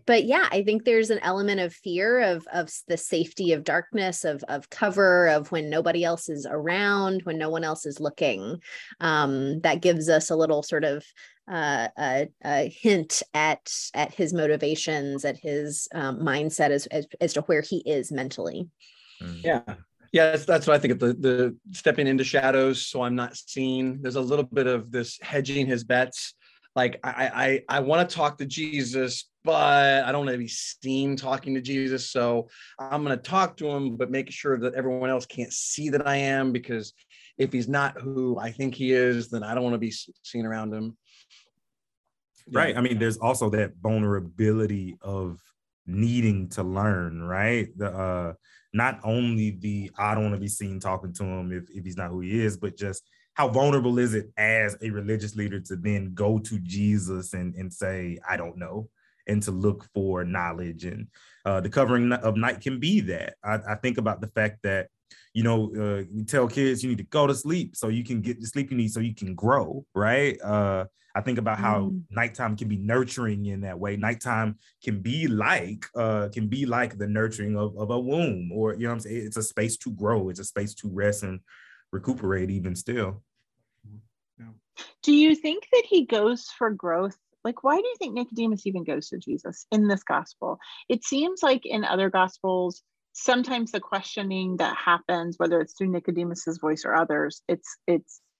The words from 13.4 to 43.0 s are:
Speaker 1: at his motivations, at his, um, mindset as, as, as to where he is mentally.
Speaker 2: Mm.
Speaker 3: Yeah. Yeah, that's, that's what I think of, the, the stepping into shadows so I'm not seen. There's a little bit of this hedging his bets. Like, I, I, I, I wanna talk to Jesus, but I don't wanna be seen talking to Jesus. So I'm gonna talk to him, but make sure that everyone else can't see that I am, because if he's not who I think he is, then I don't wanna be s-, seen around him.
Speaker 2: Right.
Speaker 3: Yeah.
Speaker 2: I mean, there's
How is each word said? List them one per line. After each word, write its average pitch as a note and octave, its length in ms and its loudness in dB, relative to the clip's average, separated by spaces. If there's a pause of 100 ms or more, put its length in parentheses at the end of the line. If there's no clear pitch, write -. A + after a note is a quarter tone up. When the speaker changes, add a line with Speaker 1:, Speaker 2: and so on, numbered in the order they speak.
Speaker 1:
at D3 220 -2
his F3 180 0
motivations, D3+ 920 0
at C#3+ 120 -4
his, D3 560 -6
um, C3+ 280 -4
mindset D3+ 500 2
as, C#3+ 160 0
as, D3+ 180 -4 (160)
as - 120 0
to C#3+ 80 -2
where D3+ 200 2
he E3+ 240 -4
is C#3+ 260 0
mentally. C3 560 -6 (540)
Speaker 2:
Mm. F2 220 -12
Speaker 3:
Yeah. D3+ 180 2 (500)
Yeah, D#3+ 200 8
that's, D3+ 140 0
that's D#3+ 200 4
what D3 120 8
I - 20 6
think C3+ 140 2
of, - 60 -4
the, B2 140 4
the B2 440 2 (140)
stepping D3 360 2
into C3+ 160 2
shadows C3 640 4
so B2+ 140 -4
I'm B2 140 0
not A#2+ 200 -4
seen. C3 640 -4
There's B2+ 140 -4
a C3 60 0
little C3+ 240 2
bit C3 200 0
of A#2+ 240 0
this A#2+ 320 -6
hedging C#3 460 -2
his A#2+ 160 0
bets. B2+ 520 0 (380)
Like, B2+ 300 0
I, B2+ 60 -4
I, B2+ 360 -2
I, C3+ 220 2
I C3+ 140 0
wanna D#3 240 4
talk D3 320 -2
to C#3 80 -6
Jesus, C3 840 -4 (140)
but C#3+ 600 6
I B2+ 80 -2
don't C#3+ 120 0
wanna B2+ 120 -2
be A#2+ 100 -6
seen C3+ 720 -4
talking C3+ 380 -4
to C3 60 -2
Jesus. C3 500 -2
So A#2+ 360 0 (320)
I'm C3+ 240 -4
gonna C3+ 140 0
talk F#3 400 0
to D#3 100 -4
him, C#3 300 -2
but A#2+ 120 -2
make C3 220 -4
sure C3+ 280 -2
that B2 140 -2
everyone B2+ 360 -2
else B2+ 160 0
can't - 260 -8
see - 380 -4
that C#3+ 180 0
I C#3 80 2
am, C3+ 380 0
because A#2+ 400 -6 (440)
if C3+ 140 0
he's B2 160 -2
not C#3 320 0
who B2+ 400 -2
I A2+ 120 -6
think C3 220 -4
he C3 200 0
is, B2 360 2
then A2+ 140 -6
I G#2+ 100 -6
don't B2 120 0
wanna A#2+ 120 0
be A2 120 -2
s-, - 200 -12 (140)
seen A#2 220 -6
around A2 280 -6
him. A2 220 -8 (1500)
Speaker 2:
Right. C3 240 2
Speaker 3:
Yeah. A#2+ 60 -2
Speaker 2:
I - 40 2
mean, B2 160 2
there's A2 180 0